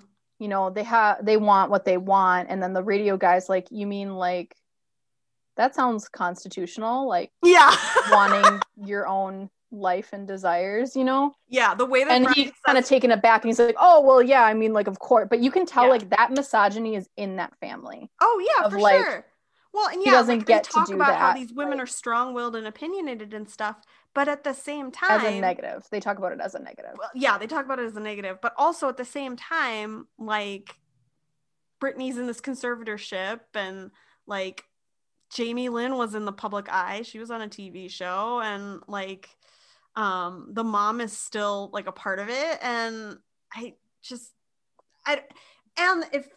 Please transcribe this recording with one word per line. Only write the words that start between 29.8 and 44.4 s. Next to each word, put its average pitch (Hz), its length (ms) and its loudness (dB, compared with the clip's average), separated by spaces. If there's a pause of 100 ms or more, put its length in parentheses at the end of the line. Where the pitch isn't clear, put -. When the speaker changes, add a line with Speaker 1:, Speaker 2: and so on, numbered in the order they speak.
Speaker 2:
like, 208 600 -8 (1000)
Britney's 262 380 -6
in 247 80 -8
this 233 140 -10
conservatorship 226 1000 -10 (120)
and, 190 380 -10 (340)
like, 190 380 -10 (680)
Jamie 240 380 -6
Lynn 240 280 -6
was 226 200 -6
in 214 80 -8
the 208 80 -8
public 202 360 -10
eye. 190 340 -6
She 226 180 -18
was 226 100 -16
on 226 100 -10
a 214 80 -12
T 202 220 -18
V 180 160 -16
show 196 540 -6
and, 202 480 -10
like, 190 400 -12 (680)
um, 185 580 -6
the 226 120 -4
mom 214 360 -2
is 220 160 -8
still, 202 560 -6
like, 196 140 -10
a 190 60 -10
part 190 260 -6
of 202 100 -10
it. 285 320 -4
And 226 580 -8 (360)
I 226 220 -16 (260)
just, - 320 -18 (720)